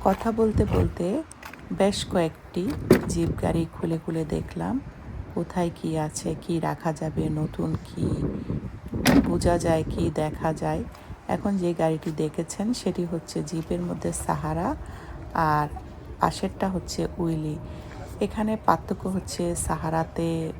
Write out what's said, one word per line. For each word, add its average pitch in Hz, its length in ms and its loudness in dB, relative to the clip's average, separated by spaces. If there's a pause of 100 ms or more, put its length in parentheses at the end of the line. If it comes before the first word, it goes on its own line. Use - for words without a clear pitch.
কথা 202 280 4
বলতে 220 340 4
বলতে 185 580 2 (480)
বেশ 196 340 2
কয়েকটি 180 680 0 (360)
জিপ 170 220 2 (120)
গাড়ি 165 320 2
খুলে 165 320 0
খুলে 160 200 0
দেখলাম, 165 560 -2 (520)
কোথায় 170 360 0 (120)
কি 160 160 0
আছে, 156 440 -2
কি 170 180 0
রাখা 156 340 0
যাবে, 156 360 0
নতুন 156 460 0
কি - 300 -4 (1200)
বোঝা 175 320 4
যায়, 170 260 4
কি 165 320 0
দেখা 156 380 0
যায়। 156 300 -2 (440)
এখন 196 300 2
যে 175 160 2
গাড়িটি 160 380 2
দেখেছেন, 160 600 -2
সেটি 180 320 0
হচ্ছে 165 380 -4
জিপের 170 380 -2
মধ্যে 170 320 -2
সাহারা, 160 600 0 (580)
আর 151 340 4 (520)
পাশেরটা 190 500 2
হচ্ছে 170 380 -2 (100)
উইলি। 156 380 0 (680)
এখানে 214 440 0
পার্থক্য - 420 2
হচ্ছে 175 480 0
সাহারাতে 165 1040 0